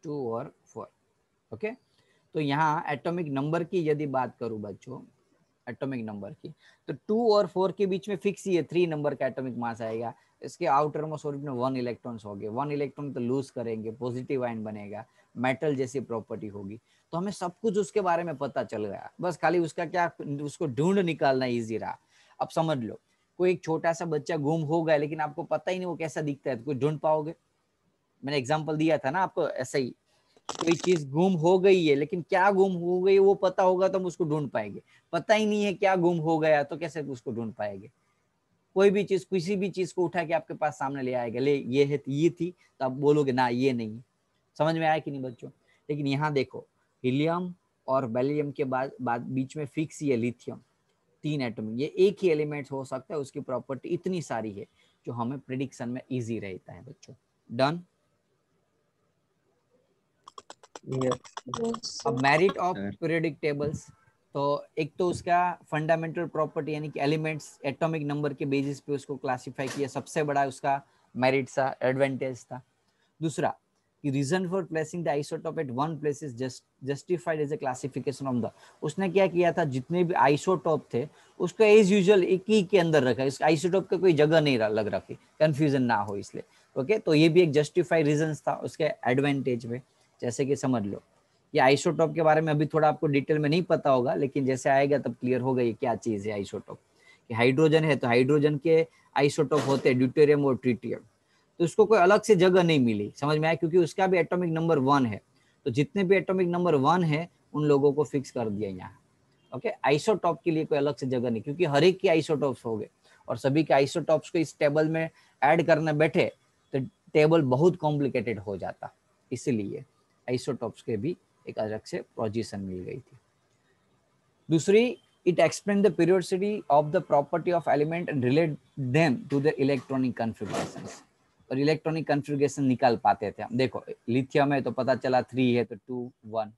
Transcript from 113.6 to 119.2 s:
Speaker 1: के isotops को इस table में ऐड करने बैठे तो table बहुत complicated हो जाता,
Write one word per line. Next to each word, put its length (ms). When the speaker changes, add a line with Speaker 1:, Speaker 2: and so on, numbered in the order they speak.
Speaker 1:
के 100
isotops 560
को 100
इस 200
table 300
में 200
ऐड 260
करने 280
बैठे 360
तो 60
table 360
बहुत 280
complicated 600
हो 180
जाता, 380